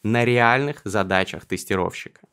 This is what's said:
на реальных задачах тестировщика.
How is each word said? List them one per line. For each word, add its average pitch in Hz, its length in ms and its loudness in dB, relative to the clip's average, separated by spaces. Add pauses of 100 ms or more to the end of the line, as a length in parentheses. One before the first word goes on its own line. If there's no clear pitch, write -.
на 120 220 0
реальных 123 600 2
задачах 95 600 -2
тестировщика. - 760 -4 (120)